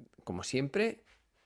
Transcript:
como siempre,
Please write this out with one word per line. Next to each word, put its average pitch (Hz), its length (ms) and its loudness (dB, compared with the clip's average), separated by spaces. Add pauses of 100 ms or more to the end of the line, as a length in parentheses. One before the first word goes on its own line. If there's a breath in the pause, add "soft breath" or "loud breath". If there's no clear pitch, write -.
(240)
como 90 180 -4
siempre, 143 600 0 (440 soft breath)